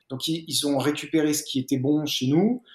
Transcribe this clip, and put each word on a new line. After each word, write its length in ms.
Donc, 180
ils, 200
ils 180
ont 140
récupéré 560
ce 80
qui 160
était 180
bon 300
chez 180
nous, 380